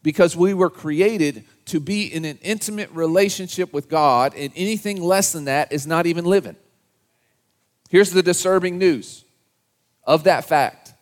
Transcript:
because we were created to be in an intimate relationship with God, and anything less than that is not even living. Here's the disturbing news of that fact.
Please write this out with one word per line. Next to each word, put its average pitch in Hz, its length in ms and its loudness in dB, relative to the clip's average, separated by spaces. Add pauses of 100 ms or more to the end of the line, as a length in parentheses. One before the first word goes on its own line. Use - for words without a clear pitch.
because 165 360 2
we 185 160 2
were 180 160 2
created 156 720 -2 (220)
to 160 160 -4
be 202 240 -4
in 160 180 -8
an 151 180 -10
intimate 208 500 -6
relationship 180 800 -2
with 143 160 -6
God, 139 440 2
and 139 220 -10
anything 202 460 -4
less 190 320 0
than 151 120 -8
that 139 280 -2
is 143 120 -6
not 165 200 0
even 170 180 -2
living. 175 320 0 (1300)
Here's 190 220 6
the 180 120 2
disturbing 180 540 0
news 170 480 -2 (800)
of 151 180 2
that 160 220 2
fact. - 560 -2